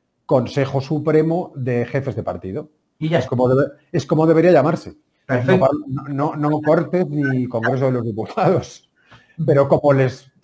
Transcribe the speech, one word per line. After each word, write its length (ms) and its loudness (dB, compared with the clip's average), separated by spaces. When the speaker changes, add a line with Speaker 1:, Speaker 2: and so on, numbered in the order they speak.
Speaker 1:
Consejo 560 0
Supremo 720 0
de 300 -2
Jefes 300 -6
de 80 -6
Partido. 460 -8
Speaker 2:
Y 100 -4
ya 80 2
Speaker 1:
Es 80 0
Speaker 2:
está. 40 -14
Speaker 1:
como 200 2
debe-, 220 2
es 140 -2
como 220 2
debería 240 4
llamarse. 440 2
Speaker 2:
Perfecto. 280 0
Speaker 1:
No 60 6
par-, 540 -2
no, 220 -2
no, 140 -2
no 120 0
Cortes 460 0
ni 400 -2
Congreso 380 -2
de 60 0
los 120 -2
Diputados. 840 -2
Pero 220 4
como 260 4
les, 380 0